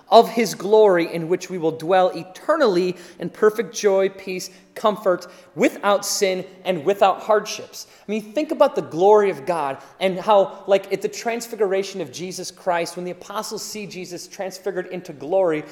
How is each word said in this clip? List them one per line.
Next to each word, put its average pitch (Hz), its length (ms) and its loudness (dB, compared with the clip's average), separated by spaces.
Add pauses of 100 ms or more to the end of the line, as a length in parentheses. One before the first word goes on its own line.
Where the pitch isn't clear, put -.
(100)
of 226 180 8
His 196 260 -2
glory, 190 580 4
in 165 160 -6
which - 200 -2
we 185 80 -8
will 160 140 0
dwell 185 380 2
eternally 185 880 0 (220)
in 170 120 -8
perfect 214 440 0
joy, 190 360 2
peace, 185 400 -10 (240)
comfort, 190 520 0 (280)
without 202 500 2
sin 185 400 -2 (200)
and 170 200 -2
without 196 380 2
hardships. - 640 -2 (200)
I 202 40 -12
mean, 214 240 -6
think 302 160 -2
about 202 240 2
the 185 80 -2
glory 190 480 4
of 139 160 -8
God 143 320 -4 (200)
and 185 220 -2
how, 196 460 2
like, 196 260 0
at 196 80 -4
the 214 80 -6
transfiguration 196 920 -4
of 131 100 -10
Jesus 175 380 -10
Christ, 175 460 -4
when 180 100 -8
the 180 60 -8
apostles 208 500 -10
see 208 240 -10
Jesus 170 420 -14
transfigured 185 600 -8
into 180 260 -12
glory, 156 580 0